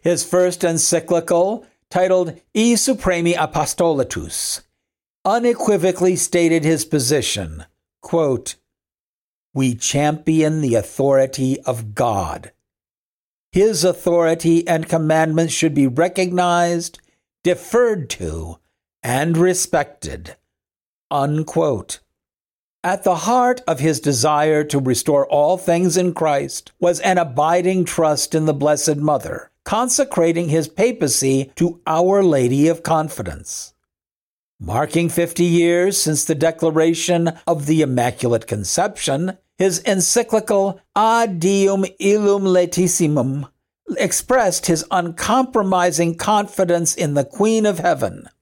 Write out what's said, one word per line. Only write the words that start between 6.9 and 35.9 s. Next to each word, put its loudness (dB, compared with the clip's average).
quote, -2
"We 0
champion 0
the 2
authority 0
of -6
God. -4
His 2
authority 2
and 0
commandments 0
should 0
be 4
recognized, 0
deferred 0
to, -8
and 0
respected," -2
unquote. -2
At -2
the 0
heart 2
of -2
his 0
desire 2
to -2
restore 0
all 2
things 0
in 0
Christ -4
was 2
an 2
abiding 0
trust 0
in 2
the 2
Blessed 0
Mother, -4
consecrating 0
his 0
papacy 0
to 0
Our 2
Lady 4
of -2
Confidence. -6
Marking -2
fifty 0
years 2